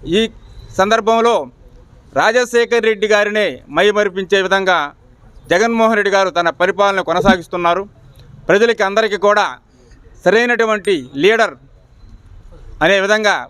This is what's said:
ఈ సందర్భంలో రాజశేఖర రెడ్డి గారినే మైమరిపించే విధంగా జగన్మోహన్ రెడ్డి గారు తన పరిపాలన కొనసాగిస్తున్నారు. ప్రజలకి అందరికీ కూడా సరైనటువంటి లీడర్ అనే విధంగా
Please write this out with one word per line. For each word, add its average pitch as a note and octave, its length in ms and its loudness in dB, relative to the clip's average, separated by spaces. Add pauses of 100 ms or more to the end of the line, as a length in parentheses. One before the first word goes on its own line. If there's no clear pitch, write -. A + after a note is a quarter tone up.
ఈ G#3+ 240 0 (480)
సందర్భంలో A3 680 0 (720)
రాజశేఖర A#3 600 0
రెడ్డి G#3+ 280 0
గారినే G#3 560 -2 (120)
మైమరిపించే G3 680 0
విధంగా F3+ 520 0 (580)
జగన్మోహన్ A3+ 440 2
రెడ్డి G3+ 160 0
గారు F#3+ 180 2
తన E3+ 200 -2
పరిపాలన F#3+ 520 0
కొనసాగిస్తున్నారు. F3+ 880 -2 (580)
ప్రజలకి G#3+ 360 2
అందరికీ G3+ 340 -2
కూడా G3 400 0 (680)
సరైనటువంటి G#3 880 0
లీడర్ F#3+ 400 0 (1300)
అనే F#3+ 220 2
విధంగా G3+ 440 0